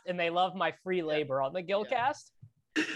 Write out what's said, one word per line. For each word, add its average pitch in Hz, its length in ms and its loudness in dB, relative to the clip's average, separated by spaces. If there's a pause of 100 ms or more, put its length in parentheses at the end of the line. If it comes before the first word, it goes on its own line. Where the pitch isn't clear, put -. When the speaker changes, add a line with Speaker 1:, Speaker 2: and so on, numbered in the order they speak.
Speaker 1:
and 180 120 -2
they 170 100 2
love 180 260 2
my 180 180 0 (100)
free 185 160 0
Speaker 2:
Yeah. 165 40 0
Speaker 1:
labor 151 380 0
on 135 120 0
the 185 80 -4
Speaker 2:
Yeah. 185 140 -2
Speaker 1:
Gilcast. 233 560 -2 (640)